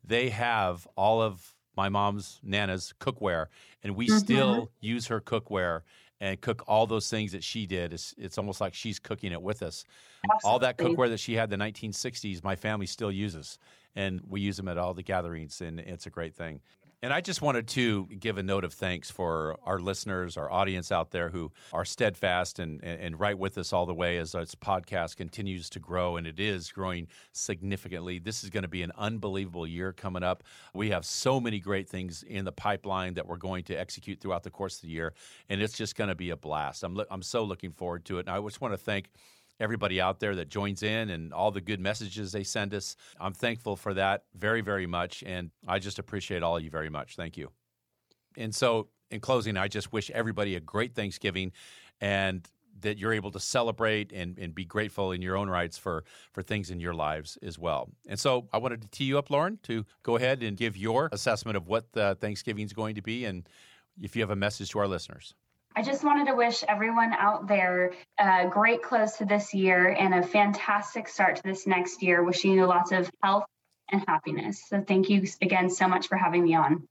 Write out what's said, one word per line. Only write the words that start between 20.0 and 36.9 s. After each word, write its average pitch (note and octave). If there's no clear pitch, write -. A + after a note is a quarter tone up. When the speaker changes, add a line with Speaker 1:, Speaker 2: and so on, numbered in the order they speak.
Speaker 1:
our D2
audience F#2
out E2
there E2+
who E2
are E2+
steadfast F2+
and, D#2+
and, E2+
and E2
right G#2
with F#2+
us F#2
all F2+
the F2
way F2
as E2
this E2+
podcast F#2
continues F#2
to -
grow, F2+
and E2+
it D#2+
is G2
growing F#2
significantly. F2+
This G#2+
is G2
gonna F#2+
be F2
an E2+
unbelievable G2
year F2+
coming F2+
up. F2+
We G#2
have F2
so -
many A2+
great F#2+
things F#2
in G2
the F#2
pipeline F#2
that E2+
we're F2
going F#2
to F#2+
execute F#2
throughout F2+
the F2+
course F#2+
of -
the E2
year, E2
and G2
it's A2
just -
gonna G2
be F2
a E2
blast. D2+
I'm F2+